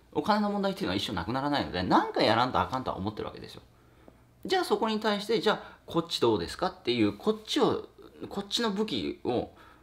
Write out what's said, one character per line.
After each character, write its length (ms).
お 80
金 180
の 100
問 120
題 100
っ 40
て 60
い 20
う 40
の 40
は 40
一 120
生 60
な 120
く 80
な 80
ら 80
な 100
い 60
の 60
で、 120
な 220
ん 80
か 100
や 120
ら 100
ん 60
と 100
あ 60
か 120
ん 40
と 80
は 60
思 120
っ 40
て 80
る 60
わ 60
け 60
で 100
す 60
よ。 60
じ 100
ゃ 60
あ 20
そ 140
こ 100
に 140
対 180
し 60
て、 160
じ 80
ゃ 120
あ 240
こ 140
っ 80
ち 140
ど 160
う 20
で 80
す 100
か 100
っ 140
て 120
い 100
う、 140
こ 140
っ 140
ち 140
を、 300
こ 160
っ 20
ち 140
の 100
武 140
器 400
を 260